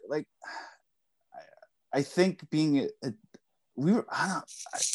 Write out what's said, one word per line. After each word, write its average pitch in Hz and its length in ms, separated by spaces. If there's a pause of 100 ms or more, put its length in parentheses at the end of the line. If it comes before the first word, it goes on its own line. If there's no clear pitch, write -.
like, 151 180 (1080)
I, - 640
I - 20
think 180 480
being 151 300
a, 101 80 (140)
a, 135 100 (640)
we 151 160
were, 226 180
I - 180
don't, - 160 (300)
I, - 60 (140)